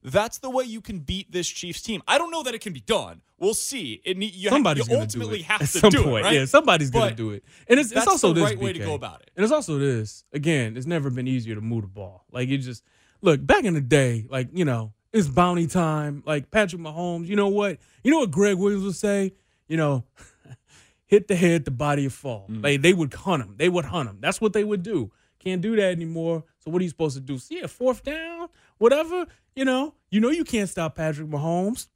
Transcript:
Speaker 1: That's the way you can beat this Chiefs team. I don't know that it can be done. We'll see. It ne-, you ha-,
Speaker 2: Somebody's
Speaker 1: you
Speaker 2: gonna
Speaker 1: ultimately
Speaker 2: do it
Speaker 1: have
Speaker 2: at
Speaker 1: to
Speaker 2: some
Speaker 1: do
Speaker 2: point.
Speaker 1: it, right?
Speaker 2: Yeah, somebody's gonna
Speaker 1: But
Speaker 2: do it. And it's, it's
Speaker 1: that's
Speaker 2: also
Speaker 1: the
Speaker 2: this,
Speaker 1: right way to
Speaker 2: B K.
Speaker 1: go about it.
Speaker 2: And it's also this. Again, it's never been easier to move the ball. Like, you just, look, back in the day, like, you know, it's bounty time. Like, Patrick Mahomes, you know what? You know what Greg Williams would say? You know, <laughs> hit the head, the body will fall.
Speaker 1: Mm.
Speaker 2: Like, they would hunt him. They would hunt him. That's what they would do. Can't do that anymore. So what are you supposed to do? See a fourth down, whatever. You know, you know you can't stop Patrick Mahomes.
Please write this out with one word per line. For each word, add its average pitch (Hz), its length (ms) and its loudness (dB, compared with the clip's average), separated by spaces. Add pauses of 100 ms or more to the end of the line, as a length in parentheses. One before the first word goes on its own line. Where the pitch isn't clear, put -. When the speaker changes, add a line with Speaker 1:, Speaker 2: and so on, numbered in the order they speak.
Speaker 1:
That's 202 360 -2
the 262 120 -10
way 254 140 -2
you 226 160 -10
can 190 200 -12
beat 185 300 -8
this 170 160 -4
Chiefs - 360 -10
team. 208 260 -6
I 247 100 4
don't 339 140 -2
know 320 100 -6
that 247 120 -6
it 220 80 -10
can 196 100 -10
be 135 80 -12
done. 117 400 -2 (180)
We'll 202 160 0
see. 156 500 -8
It 185 120 -4
ne-, 202 100 -6
you 190 220 -6
ha-, 247 80 4
Speaker 2:
Somebody's 156 300 2
Speaker 1:
you 117 80 -4
Speaker 2:
gonna - 80 2
Speaker 1:
ultimately 107 360 -6
Speaker 2:
do 160 60 -10
it - 20 -16
Speaker 1:
have 208 160 0
Speaker 2:
at - 60 -2
Speaker 1:
to 185 100 -2
Speaker 2:
some 208 120 10
Speaker 1:
do 277 120 4
Speaker 2:
point. 120 220 2
Speaker 1:
it, 196 40 2
right? 208 60 4
Speaker 2:
Yeah, 135 120 4
somebody's 180 440 6
gonna 214 200 2
Speaker 1:
But 113 60 -10
Speaker 2:
do 113 140 -6
it. 101 140 -12 (240)
And 247 100 8
it's, 247 120 0
it's 233 60 -14
Speaker 1:
that's - 120 2
Speaker 2:
also 302 240 4
Speaker 1:
the 165 80 2
Speaker 2:
this, 160 100 4
Speaker 1:
right - 80 -6
way - 140 -2
to - 60 -8
Speaker 2:
B 101 60 -8
K. - 20 -4
Speaker 1:
go 151 80 -4
about 92 260 -10
it. - 160 -20
Speaker 2:
And 190 80 2
it's 226 80 2
also 196 260 0
this. 123 540 -2
Again, 139 440 0
it's 127 100 -8
never 117 240 -2
been 127 180 -4
easier 113 260 -4
to 104 60 -10
move 113 220 -4
the 98 60 -10
ball. 95 440 -16
Like, 127 160 -4
you 139 100 0
just, 127 240 -10 (380)
look, 147 260 4
back 330 180 4
in 180 100 2
the 151 80 0
day, 120 480 2
like, 131 240 -4
you 185 100 -2
know, 113 300 -4 (180)
it's 208 160 2
bounty 175 380 2
time. 151 580 -2
Like, 151 260 -4
Patrick 185 300 0
Mahomes, 170 460 -6
you 202 100 -2
know 202 120 2
what? 202 300 0 (240)
You 254 80 4
know 320 100 4
what 220 100 0
Greg 196 260 2
Williams 196 280 0
would 196 100 -4
say? 202 400 0 (340)
You 160 80 -4
know, 143 280 0 (120)
<laughs> - 380 -20 (520)
hit 202 220 6
the 196 80 2
head, 170 280 4
the 151 60 -6
body 143 340 0
will 135 60 -2
fall. 110 400 -10
Speaker 1:
Mm. 110 120 -8
Speaker 2:
Like, 143 200 2
they 175 100 8
would 160 200 0
hunt 147 300 -2
him. 98 140 -12
They 156 120 2
would 175 180 0
hunt 151 220 -4
him. 101 120 -14
That's 165 200 -4
what 214 120 2
they 214 120 0
would 208 180 -2
do. 170 280 -4 (280)
Can't 185 240 -4
do 220 140 0
that 196 160 2
anymore. 165 520 -4 (140)
So - 120 -12
what 180 100 0
are 185 40 0
you 175 60 -4
supposed 147 260 -4
to 135 60 -10
do? 135 160 -8
See 330 220 -12
a 185 80 -8
fourth 254 360 -2
down, 330 440 -10 (300)
whatever. 311 480 4 (300)
You 262 80 -2
know, 269 300 0 (160)
you 202 100 2
know 240 100 4
you 330 140 0
can't 208 240 -2
stop 160 280 -6
Patrick 156 320 -4
Mahomes. 170 680 -2